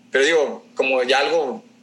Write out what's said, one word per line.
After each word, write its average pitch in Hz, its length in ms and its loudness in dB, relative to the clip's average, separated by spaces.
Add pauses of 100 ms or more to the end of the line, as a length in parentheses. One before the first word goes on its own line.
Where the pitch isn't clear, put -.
(120)
Pero 135 140 2
digo, 147 400 0 (100)
como 131 280 0
ya 131 160 2
algo 143 440 -2 (200)